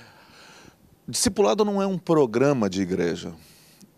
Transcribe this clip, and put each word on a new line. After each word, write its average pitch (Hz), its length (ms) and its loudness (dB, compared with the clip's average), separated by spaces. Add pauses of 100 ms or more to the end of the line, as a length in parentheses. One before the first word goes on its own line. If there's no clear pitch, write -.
(1080)
discipulado 208 580 0
não 202 160 -2
é 196 60 0
um 190 100 -4
programa 131 720 2
de 95 140 -2
igreja, 87 500 -4 (640)